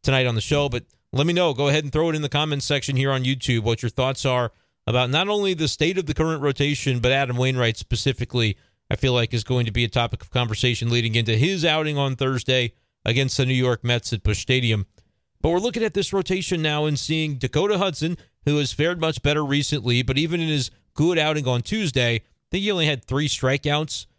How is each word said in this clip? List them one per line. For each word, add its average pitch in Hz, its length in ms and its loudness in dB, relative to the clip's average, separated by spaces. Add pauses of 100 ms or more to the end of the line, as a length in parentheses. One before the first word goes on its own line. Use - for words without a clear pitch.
tonight 131 260 2
on 117 80 -2
the 110 60 0
show, 143 280 0
but 123 160 -6 (260)
let 143 160 0
me 175 60 2
know. 170 200 2
Go 139 140 0
ahead 151 160 2
and 139 80 -8
throw 160 180 2
it 156 60 0
in 151 60 -2
the 143 80 -4
comments 147 360 -2
section 139 300 -2
here 135 160 2
on 131 120 0
YouTube 123 380 0
what 113 200 -2
your 120 80 -4
thoughts 131 360 -2
are 123 260 2 (360)
about 123 220 2
not 170 180 0
only 202 260 0
the 156 140 0
state 165 300 0
of 180 80 -2
the 147 80 -4
current 160 280 0
rotation, 143 580 0
but 127 120 2
Adam 131 260 0
Wainwright 127 400 0
specifically, 120 800 -2 (320)
I - 60 0
feel 131 180 2
like, 117 200 2
is 113 100 -2
going 123 220 0
to 113 60 -4
be 117 120 2
a 110 60 0
topic 117 320 -2
of - 100 -18
conversation 117 580 0
leading 117 260 0
into 113 200 2
his 165 280 2
outing 156 340 0
on 135 180 -2
Thursday 127 580 0 (320)
against 127 320 0
the 135 80 2
New 131 80 0
York 127 300 2
Mets 120 300 -2
at 104 100 -6
Busch 104 160 0
Stadium. 117 480 2 (520)
But 151 100 0
we're 175 100 2
looking 226 240 -2
at 208 120 -2
this 196 180 -2
rotation 185 480 -2
now 151 240 0
and 151 120 0
seeing 156 400 -2
Dakota 180 400 0
Hudson, 175 400 -2 (280)
who 147 120 2
has 143 160 -2
fared 165 280 0
much 160 220 -2
better 147 200 2
recently, 135 600 2
but 123 140 0
even 165 220 0
in 165 80 -2
his 147 220 -2 (240)
good 170 240 2
outing 151 300 0
on 123 140 0
Tuesday, 131 540 0
I 110 60 -4 (300)
think 196 120 -2
he 208 80 0
only 170 140 2
had 143 180 -2
three 143 240 -2
strikeouts 147 800 -2 (120)